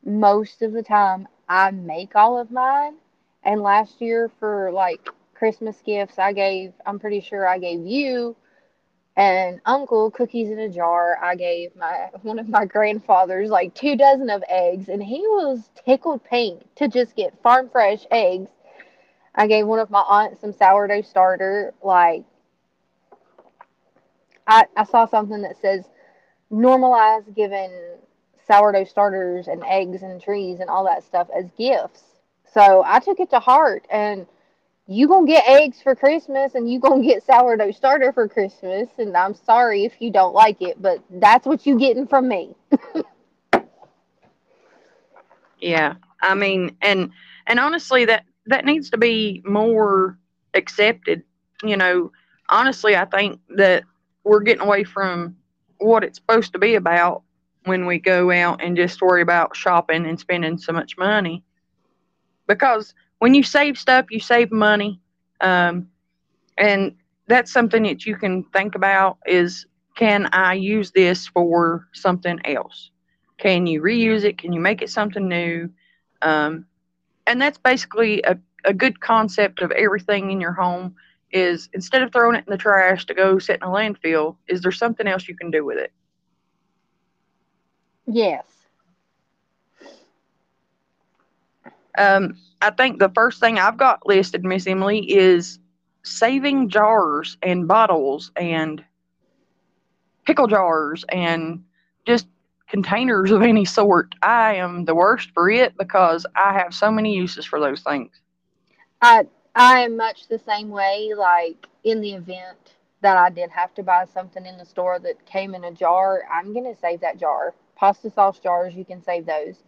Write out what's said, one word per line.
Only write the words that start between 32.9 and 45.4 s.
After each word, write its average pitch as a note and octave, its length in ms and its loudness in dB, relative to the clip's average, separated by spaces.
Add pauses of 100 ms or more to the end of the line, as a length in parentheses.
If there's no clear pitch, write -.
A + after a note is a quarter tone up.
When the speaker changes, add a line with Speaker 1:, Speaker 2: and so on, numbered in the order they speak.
Speaker 1:
took F#4+ 200 -2
it F#4 120 -2
to B3+ 80 4
heart, C4 500 2
and G#3 380 -4 (600)
you A3 200 0
gonna F4+ 180 6
get C#4+ 220 6
eggs C4+ 340 6
for C4+ 140 0
Christmas C#4 600 0
and A#3 160 -4
you B3+ 80 -4
gonna C4 240 4
get A3+ 220 2
sourdough A#3 460 4
starter C4 400 2
for A#3 160 -2
Christmas, G3 720 -6
and G3+ 180 -6
I'm F#3+ 180 0
sorry A3+ 520 2
if - 160 -8
you A#3 100 -6
don't F#3+ 220 2
like G#3+ 280 4
it, F3+ 200 -8
but F#3 280 -2
that's G#3+ 380 4
what C#4+ 180 -2
you C4+ 140 2
getting B3+ 280 0
from C4 200 2
me. G3 280 -6 (160)
<laughs> D4 40 4 (2750)